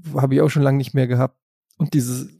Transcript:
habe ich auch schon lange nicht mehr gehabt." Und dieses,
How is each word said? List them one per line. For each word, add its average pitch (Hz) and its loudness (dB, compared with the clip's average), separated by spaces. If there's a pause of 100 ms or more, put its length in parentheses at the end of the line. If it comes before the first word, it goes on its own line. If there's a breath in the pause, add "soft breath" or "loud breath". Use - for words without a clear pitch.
(160)
habe 135 0
ich 143 4
auch 151 4
schon 143 2
lange 139 2
nicht 135 -4
mehr 131 0
gehabt." 127 0 (400)
Und 147 -4
dieses, 127 -2 (100)